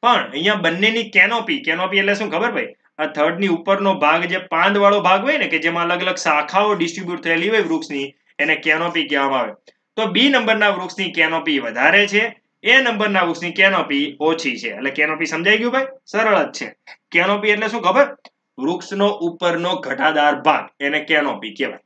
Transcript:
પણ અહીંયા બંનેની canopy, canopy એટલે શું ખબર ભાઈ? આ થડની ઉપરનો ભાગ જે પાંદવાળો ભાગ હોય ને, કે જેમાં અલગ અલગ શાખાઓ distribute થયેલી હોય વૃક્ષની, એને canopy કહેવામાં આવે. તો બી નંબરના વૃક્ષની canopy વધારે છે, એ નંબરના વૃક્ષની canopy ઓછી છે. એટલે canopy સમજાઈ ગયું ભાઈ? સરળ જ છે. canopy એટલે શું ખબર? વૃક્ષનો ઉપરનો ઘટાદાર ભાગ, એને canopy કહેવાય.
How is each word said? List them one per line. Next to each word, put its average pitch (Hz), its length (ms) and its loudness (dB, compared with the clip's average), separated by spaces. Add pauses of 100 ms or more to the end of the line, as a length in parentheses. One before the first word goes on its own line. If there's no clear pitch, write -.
પણ - 300 2
અહીંયા 190 300 0
બંનેની 208 500 0
canopy, 190 540 2
canopy 185 340 0
એટલે 196 160 2
શું 202 160 -4
ખબર 214 240 0
ભાઈ? 113 160 -6 (280)
આ 156 140 -2
થડની 170 380 0
ઉપરનો 196 400 0 (100)
ભાગ 165 300 4
જે 190 60 -2 (120)
પાંદવાળો 202 560 4
ભાગ 190 200 4
હોય 302 140 0
ને, 170 120 -2
કે 160 100 0
જેમાં 170 320 0
અલગ 180 100 -4
અલગ 185 200 -2
શાખાઓ 180 500 2
distribute 175 500 -6
થયેલી 165 280 0
હોય 214 160 2
વૃક્ષની, 147 360 -4 (380)
એને 156 120 2 (100)
canopy 156 460 0
કહેવામાં 139 300 0
આવે. 104 120 -4 (440)
તો 220 60 0 (120)
બી 254 180 4
નંબરના 214 420 2
વૃક્ષની 180 420 -6
canopy 160 480 0
વધારે 139 360 2 (100)
છે, 208 120 0 (400)
એ 233 180 4
નંબરના 208 460 0
વૃક્ષની 165 320 -6
canopy 151 460 2 (220)
ઓછી 160 340 -2
છે. 113 160 -6
એટલે 131 200 -4
canopy 156 360 -2
સમજાઈ 202 280 2
ગયું 240 140 0
ભાઈ? 269 140 -2 (220)
સરળ 214 280 2
જ 139 180 -4
છે. 113 100 -8 (460)
canopy 202 400 2
એટલે 214 160 -2
શું 214 180 -6
ખબર? 254 200 4 (500)
વૃક્ષનો 180 500 -2 (200)
ઉપરનો 170 440 -2 (140)
ઘટાદાર 147 500 2 (120)
ભાગ, 147 200 2 (120)
એને 143 200 -2 (100)
canopy 113 480 -2
કહેવાય. - 280 -6